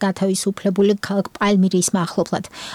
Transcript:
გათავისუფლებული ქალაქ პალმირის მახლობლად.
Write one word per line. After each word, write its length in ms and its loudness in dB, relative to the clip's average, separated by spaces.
გათავისუფლებული 960 0
ქალაქ 320 -2
პალმირის 600 2
მახლობლად. 540 -2